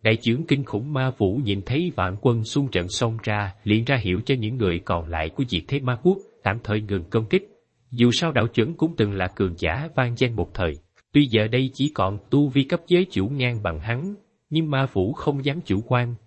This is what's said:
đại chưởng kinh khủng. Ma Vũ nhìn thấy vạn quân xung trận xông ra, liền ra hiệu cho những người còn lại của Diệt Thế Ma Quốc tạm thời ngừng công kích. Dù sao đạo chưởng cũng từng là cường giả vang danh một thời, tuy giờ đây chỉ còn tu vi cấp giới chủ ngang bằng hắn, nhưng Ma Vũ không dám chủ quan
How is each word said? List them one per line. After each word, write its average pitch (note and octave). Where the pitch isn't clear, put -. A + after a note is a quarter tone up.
đại A2
chưởng A#2+
kinh C#3
khủng. C3
Ma C3
Vũ G2+
nhìn G2+
thấy D#3+
vạn F#2
quân A#2
xung C#3
trận F2+
xông A2+
ra, G#2
liền G#2+
ra C#3
hiệu F2+
cho C#3
những A#2
người F2+
còn E2+
lại D#2+
của C#3
Diệt F2
Thế C#3
Ma B2+
Quốc F#3+
tạm G2+
thời G#2+
ngừng G2+
công A2
kích. -
Dù A#2+
sao E3
đạo A#2+
chưởng A#2
cũng E3
từng G#2
là F#2
cường F#2
giả F2
vang A#2+
danh A#2+
một F2
thời, E2+
tuy D3
giờ A2
đây B2+
chỉ D3
còn G2
tu C#3+
vi C3
cấp F3
giới F3+
chủ F#2+
ngang B2
bằng E2+
hắn, B2+
nhưng D#3
Ma C3+
Vũ G2
không C#3
dám D3
chủ G2
quan B2